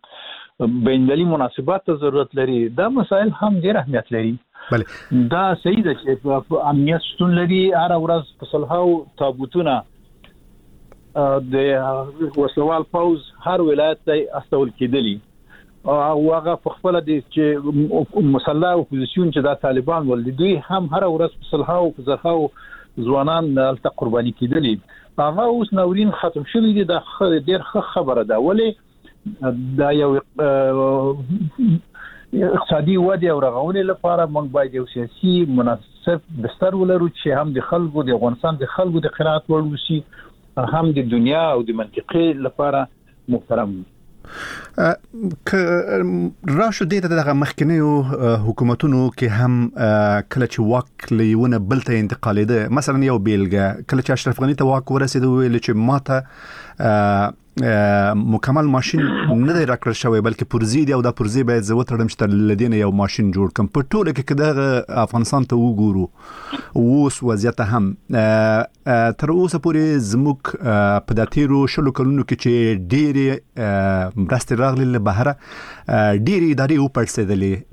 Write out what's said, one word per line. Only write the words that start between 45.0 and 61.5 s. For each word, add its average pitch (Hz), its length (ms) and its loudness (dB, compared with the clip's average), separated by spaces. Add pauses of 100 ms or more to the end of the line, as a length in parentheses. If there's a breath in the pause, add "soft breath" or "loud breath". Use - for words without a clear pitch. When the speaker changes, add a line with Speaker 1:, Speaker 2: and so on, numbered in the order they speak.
Speaker 2:
که، 202 120 -2 (440)
ام، 180 300 -2 (260)
راشو 208 280 0
دې 185 160 0
ته 180 60 -2
دغه 156 260 0
مخکنیو، 147 720 2
اه، 127 300 0
حکومتونو 120 720 2
کې - 160 -4
هم، 120 520 2
اه، 104 440 2
کله 127 240 -2
چې - 140 -6
واک 120 520 -2
له 110 120 2
یوه 110 240 4
نه 120 100 2
بل 107 220 0
ته 117 200 0
انتقالېده، 107 720 0
مثلا 139 320 0
یو 131 140 2
بیلګه، 98 720 0
کله 131 120 0
چې 135 100 -2
اشرف 127 300 -2
غني 139 120 2
ته 139 120 0
واک 135 260 0
ورسېده، 131 340 0
وویل 127 320 2
چې - 180 -4
ما 127 240 2
ته، 131 240 -2 (560 loud breath)
اه، 104 540 2 (300)
اه، 104 500 2
مکمل 123 520 0
ماشین 135 360 0 (440)
نه 160 80 2
دی 165 120 2
راکړل 123 260 -2
شوی، 110 280 0
بلکې 110 340 -2
پرزې 120 320 2
دي 139 80 0
او 127 80 0
دا 123 80 0
پرزې 117 340 -2
باید 117 180 2